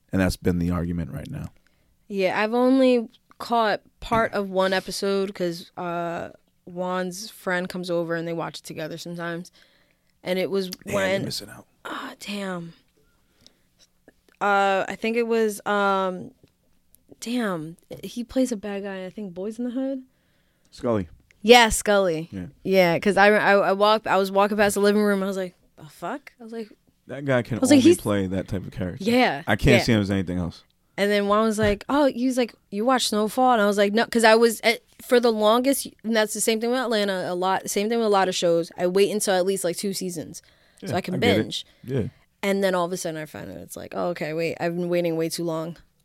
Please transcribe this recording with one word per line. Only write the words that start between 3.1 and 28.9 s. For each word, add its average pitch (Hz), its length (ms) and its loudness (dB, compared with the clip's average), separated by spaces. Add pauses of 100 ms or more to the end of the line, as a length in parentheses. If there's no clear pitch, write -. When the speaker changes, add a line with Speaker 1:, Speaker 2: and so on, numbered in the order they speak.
Speaker 2:
caught 220 420 0 (180)
part 226 320 0
of 196 180 -4
one 190 220 2
episode 196 640 -2
'cause, 175 400 -6
uh, 170 540 -6 (360)
Juan's 180 640 -6
friend 180 380 -4
comes 180 240 -8
over 170 240 -2
and 165 120 -4
they 170 60 -6
watch 160 260 -8
it - 40 -20
together 160 340 -12
sometimes. 170 540 -10 (720)
And 185 160 -2
it 160 100 -2
was 190 200 -2
Speaker 1:
Damn, 180 160 -14
you're 202 100 -4
Speaker 2:
when 190 300 0
Speaker 1:
missing - 240 -8
out. - 160 -20 (200)
Speaker 2:
Ah, 262 360 -10
damn. 185 520 -8 (1700)
Uh, 196 480 2
I 190 80 -8
think 226 220 -4
it 233 100 0
was, 226 380 0
um, 190 640 0 (880)
damn, 190 560 -4 (280)
he 226 200 -10
plays 254 280 0
a 220 60 -4
bad 202 260 -8
guy. 190 220 -10
I 185 40 -12
think 190 240 -12
Boys 208 240 -8
in 240 80 -6
the 247 60 -6
Hood. 262 320 -6 (640)
Speaker 1:
Scully. 107 380 -2 (340)
Speaker 2:
Yeah, 226 280 8
Scully. 185 640 0
Speaker 1:
Yeah. 180 140 -10 (180)
Speaker 2:
Yeah, 180 360 4
'cause 196 180 0
I, 202 120 8
I, 196 240 4
I 185 200 4
walked, 208 340 2
I 160 100 2
was 196 140 0
walking 202 260 2
past 202 180 2
the 202 60 0
living 208 200 4
room. 202 220 2
I - 20 -2
was 190 120 -6
like, 185 180 -8 (220)
"The - 80 -20
fuck?" 208 540 -12
I 240 40 -18
was 220 100 -16
like, 226 180 -12 (360)
Speaker 1:
That 139 180 -10
guy 127 160 2
can 113 160 -6
Speaker 2:
I - 40 -4
was 262 100 2
like, 294 60 10
Speaker 1:
only 254 120 8
Speaker 2:
"He's" - 80 6
Speaker 1:
play 101 300 0
that 92 220 -4
type 92 180 -6
of - 40 -12
character. 90 320 -8